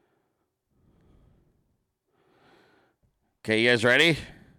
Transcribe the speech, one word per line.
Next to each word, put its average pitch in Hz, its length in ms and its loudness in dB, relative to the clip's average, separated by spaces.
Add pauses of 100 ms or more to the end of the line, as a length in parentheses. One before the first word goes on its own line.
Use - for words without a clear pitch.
(3500)
Okay, 110 200 -2
you 120 80 2
guys 117 140 0
ready? 143 340 2 (400)